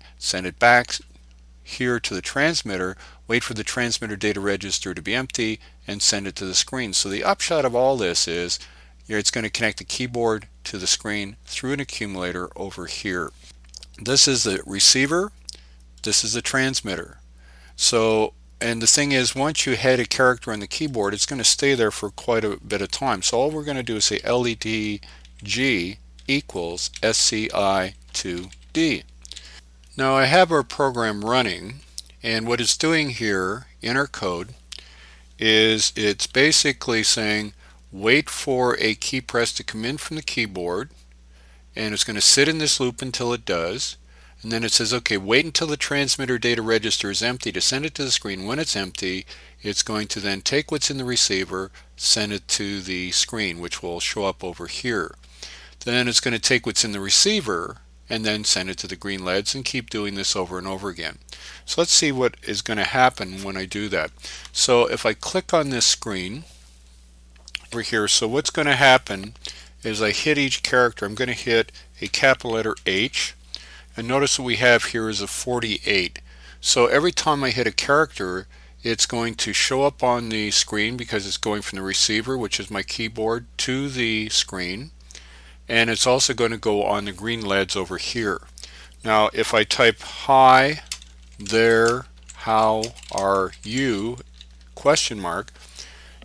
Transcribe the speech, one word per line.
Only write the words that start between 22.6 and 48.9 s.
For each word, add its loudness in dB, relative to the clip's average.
of -6
time. -2
So 0
all 2
we're -6
gonna -4
do -4
is 0
say 0
L 2
E -2
D -4
G -2
equals -4
S 2
C 0
I 0
two -6
D. 0
Now 2
I 6
have 8
our 4
program 0
running, 0
and -2
what 0
it's 2
doing 0
here -2
in -2
our 2
code -6
is 4
it's 0
basically 2
saying, 0
"Wait 2
for 0
a 2
key -4
press 0
to -8
come -8
in -4
from -8
the -8
keyboard," -4
and -4
it's -2
gonna -4
sit 6
in -2
this 0
loop -2
until -4
it -4
does. -4
And -10
then -2
it 0
says, 2
"Okay, 0
wait 2
until -2
the -4
transmitter -2
data 0
register 0
is -2
empty -4
to -4
send 0
it -8
to -4
the -4
screen. -2
When -4
it's -2
empty, -4